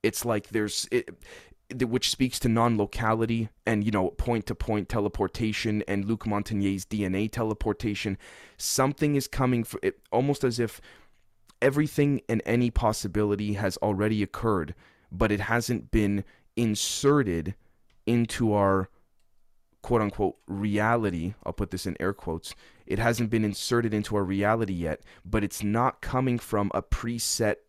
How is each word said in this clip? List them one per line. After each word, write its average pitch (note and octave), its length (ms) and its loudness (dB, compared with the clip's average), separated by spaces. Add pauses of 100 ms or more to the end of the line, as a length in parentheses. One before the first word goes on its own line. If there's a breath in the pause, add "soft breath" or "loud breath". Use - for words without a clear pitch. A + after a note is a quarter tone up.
It's - 220 -2
like A2 240 -2
there's, G#2+ 420 -2
it, A#2+ 180 0 (600 loud breath)
the, B2+ 180 -2
which A#2+ 220 0
speaks - 300 0
to B2 100 2
non-locality A2+ 1000 2 (160)
and, G#2 180 2
you G#2+ 80 0
know, F#2 180 2
point-to-point G#2+ 800 -2
teleportation G#2+ 1000 0
and G2+ 180 -2
Luc G#2+ 200 -2
Montagnier's G2+ 600 -2
D G#2 200 -2
N F#2 100 0
A G#2 120 0
teleportation. G#2+ 920 -2 (400 loud breath)
Something C#3+ 580 0
is C3+ 120 0
coming B2+ 360 0
fr-, - 180 -8
it, - 180 -2 (120)
almost C3+ 320 0
as A#2+ 160 0
if A#2 220 -2 (800 loud breath)
everything C#3+ 680 2
and - 180 0
any A#2+ 240 2
possibility G#2 840 0
has G2 240 -2
already G#2+ 460 2
occurred, F#2+ 520 -2 (360 soft breath)
but G#2 200 2
it G#2 80 2
hasn't A2+ 520 -2
been G2+ 340 2 (320 soft breath)
inserted A2 1000 0 (500)
into A#2 480 2
our G2 360 4 (920)
quote-unquote G#2 540 0 (120)
reality. G#2 840 0 (120)
I'll F2 80 -6
put G2 180 -4
this F2+ 140 -6
in F2+ 140 -4
air F#2+ 140 -2
quotes. - 420 -8 (300 soft breath)
It - 140 -2
hasn't A#2 300 0
been A2 160 2
inserted A2+ 480 0
into G#2 240 -2
our G2+ 60 2
reality G2 500 0
yet, E2 280 -4 (240 loud breath)
but G2+ 180 0
it's - 200 -4
not A2+ 380 0
coming B2+ 380 0
from G2+ 340 -2
a - 80 0
preset - 760 -2 (140)